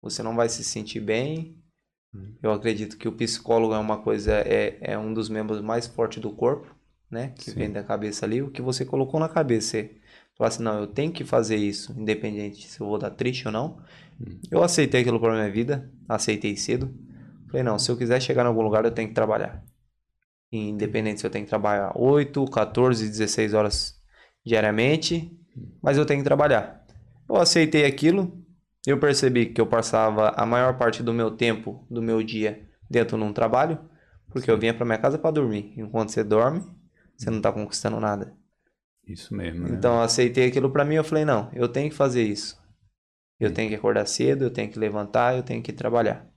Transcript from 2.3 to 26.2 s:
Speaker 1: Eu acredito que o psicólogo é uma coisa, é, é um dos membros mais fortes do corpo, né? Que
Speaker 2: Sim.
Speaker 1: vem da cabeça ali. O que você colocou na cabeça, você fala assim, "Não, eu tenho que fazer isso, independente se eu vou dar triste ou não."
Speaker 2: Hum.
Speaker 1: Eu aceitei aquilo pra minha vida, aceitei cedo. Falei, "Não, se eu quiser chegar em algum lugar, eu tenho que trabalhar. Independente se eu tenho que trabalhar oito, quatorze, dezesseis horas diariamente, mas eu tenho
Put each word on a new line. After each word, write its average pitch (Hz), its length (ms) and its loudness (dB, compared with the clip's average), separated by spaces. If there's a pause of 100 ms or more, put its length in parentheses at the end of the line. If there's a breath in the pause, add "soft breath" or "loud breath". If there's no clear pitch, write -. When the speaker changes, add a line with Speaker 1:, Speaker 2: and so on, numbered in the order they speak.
Speaker 1:
Eu 107 100 2
acredito 107 440 -2
que - 120 -6
o 107 40 -6
psicólogo 113 640 0
é 107 40 0
uma 107 200 -2
coisa, 107 340 0
é, 107 480 2
é 104 180 -4
um 110 140 -6
dos 110 160 -4
membros 107 320 -4
mais 113 260 -4
fortes - 360 -4
do 110 100 -8
corpo, 135 420 -2 (360)
né? 127 260 -8
Que - 140 -14
Speaker 2:
Sim. 107 80 -10
Speaker 1:
vem 104 140 -4
da 101 100 -6
cabeça 104 420 -6
ali. 110 160 0
O 139 100 -6
que 127 120 -10
você 127 220 -2
colocou 135 360 0
na 160 80 0
cabeça, 123 440 0
você - 280 -6 (380 soft breath)
fala 113 100 2
assim, 113 140 -4
"Não, 107 180 0
eu 104 60 -4
tenho 139 260 -4
que - 120 -8
fazer 113 320 2
isso, 104 420 -2
independente 107 680 -4
se - 140 -16
eu 110 60 -6
vou 104 120 -2
dar 104 120 -4
triste 127 360 -4
ou 110 60 -6
não." 120 300 -6 (360 loud breath)
Speaker 2:
Hum. 90 200 -14 (120)
Speaker 1:
Eu - 120 4
aceitei 143 400 4
aquilo 117 180 2
pra 113 140 2
minha 107 160 0
vida, 127 420 -4 (160)
aceitei 107 480 -2
cedo. 131 380 -4 (540 loud breath)
Falei, 131 140 -2
"Não, 110 160 0
se - 120 -2
eu 123 60 0
quiser 123 260 0
chegar 127 220 2
em - 20 4
algum 113 160 2
lugar, 110 240 2
eu 113 40 4
tenho 110 180 -6
que 110 60 -12
trabalhar. 107 480 0 (880)
Independente 107 680 -4
se - 60 -6
eu 104 40 -2
tenho 104 140 -6
que 101 60 -18
trabalhar 104 460 0
oito, 139 500 2
quatorze, 113 600 2
dezesseis 107 440 0
horas 107 440 2 (480 soft breath)
diariamente, 123 920 2 (460)
mas 143 160 4
eu 147 80 4
tenho 143 140 2